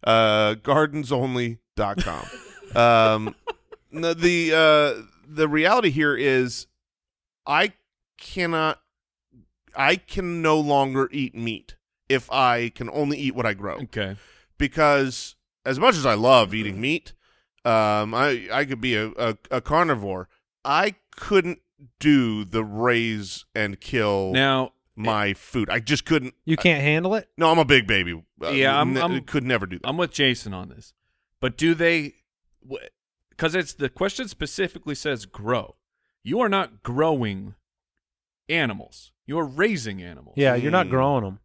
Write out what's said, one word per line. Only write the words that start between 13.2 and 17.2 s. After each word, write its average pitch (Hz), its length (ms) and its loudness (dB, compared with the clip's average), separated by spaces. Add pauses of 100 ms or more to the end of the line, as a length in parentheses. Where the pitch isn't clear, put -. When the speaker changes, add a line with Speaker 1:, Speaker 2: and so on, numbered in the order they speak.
Speaker 1:
what 123 100 -4
I 107 80 0
grow. 98 300 -8
Speaker 2:
Okay. 101 340 -8 (400)
Speaker 1:
Because 143 800 0 (300)
as 131 120 -2
much 214 180 4
as 139 100 -2
I 117 80 4
love 110 400 4
eating 104 260 -4
meat, 139 320 -6 (540)